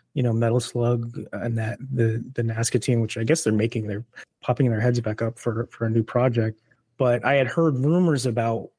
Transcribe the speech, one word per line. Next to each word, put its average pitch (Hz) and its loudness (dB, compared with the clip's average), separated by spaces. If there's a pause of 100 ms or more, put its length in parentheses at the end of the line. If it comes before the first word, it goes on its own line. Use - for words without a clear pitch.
(140)
you 139 0
know, 120 2
Metal 117 2
Slug 117 -2 (140)
and 113 -4
that, 110 -4
the, 117 0 (100)
the 120 -2
Nazca 113 0
team, 120 2
which 113 -2
I 113 -4
guess 151 2
they're 107 2
making, 110 0
they're 104 -6 (360)
popping 127 2
their 110 0
heads 120 2
back 107 -4
up 113 -4
for, 117 -4
for - -4
a 110 0
new 113 2
project. 117 0 (380)
But 120 2
I 135 2
had 135 2
heard 151 0
rumors 151 2
about, 113 -2